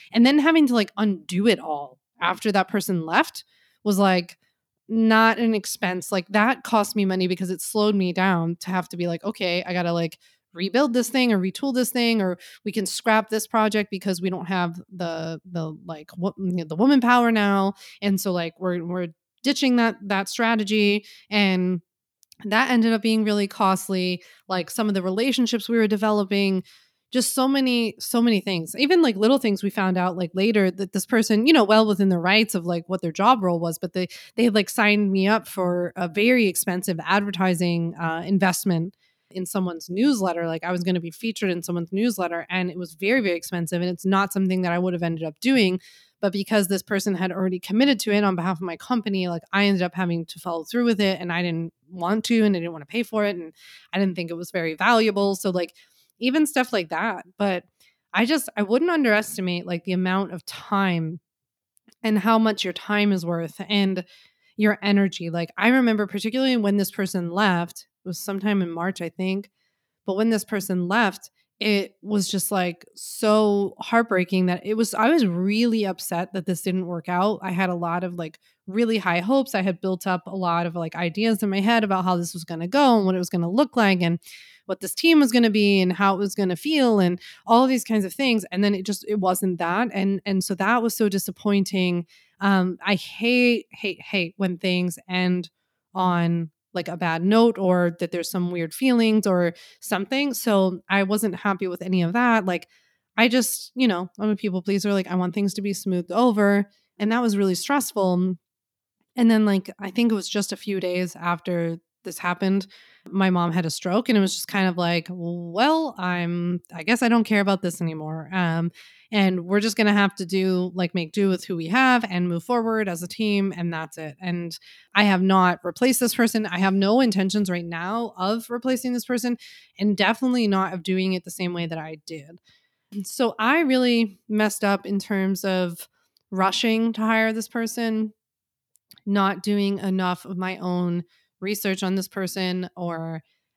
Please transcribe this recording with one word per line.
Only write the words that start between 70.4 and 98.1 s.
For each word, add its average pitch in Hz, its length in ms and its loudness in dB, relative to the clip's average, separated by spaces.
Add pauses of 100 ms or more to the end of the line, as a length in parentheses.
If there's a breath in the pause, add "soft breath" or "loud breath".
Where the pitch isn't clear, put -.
person 180 440 -4
left, 202 420 -2 (280)
it 202 420 -2
was 202 300 -2
just, 190 200 -4
like, 180 440 -4
so 214 840 0
heartbreaking 190 680 0
that 180 180 -2
it 214 100 -4
was, 220 200 0
I 220 140 2
was 302 180 4
really 208 580 0
upset 180 480 -6
that 185 140 -6
this 180 160 -2
didn't 185 240 -2
work 175 220 -8
out. 185 340 0
I 185 100 -6
had 185 160 0
a 180 60 -2
lot 175 300 -4
of, 175 100 -8
like, 160 240 -10 (280)
really 226 300 0
high 180 240 0
hopes. 262 340 0
I 202 60 0
had 185 220 -2
built 190 240 -4
up 185 200 0
a 185 100 -10
lot 175 280 0
of, 170 100 -6
like, 165 200 -6
ideas 190 480 0
in 202 80 0
my 196 100 0
head 220 240 2
about 190 200 0
how 180 120 2
this 170 160 -4
was 165 120 -12
gonna 170 240 -8
go 262 280 6
and 202 80 2
what 185 100 2
it 185 40 0
was 175 100 -4
gonna 170 220 -2
look 247 260 0
like 196 240 4
and 170 180 2 (460 loud breath)
what 190 160 -6
this 190 140 -8
team 330 260 6
was 247 120 4
gonna 233 180 4
be 202 320 4
and 180 100 4
how 196 220 2
it 180 40 -2
was 196 160 -2
gonna 185 220 0
feel 262 420 2
and 175 220 2 (260 loud breath)
all 233 200 6
these 254 180 0
kinds 214 220 0
of - 80 -12
things. 233 360 0
And 196 140 0
then 202 100 4
it 190 120 -6
just, 202 200 -4
it 208 140 -2
wasn't 185 380 0
that. 180 340 0
And, 196 320 -2
and 196 180 0
so - 120 -6
that 220 280 0
was 226 140 -2
so 208 140 2
disappointing. 185 960 0 (340 soft breath)
Um, 190 420 2
I 196 120 0
hate, 240 760 0
hate, - 300 -8
hate 185 380 -4
when 185 180 0
things 180 420 0 (120)
end 180 400 0 (420)
on, 170 580 0 (220)
like, 180 140 -4
a 170 100 -8
bad 165 280 -2
note 226 340 4
or 180 400 2
that 170 140 -4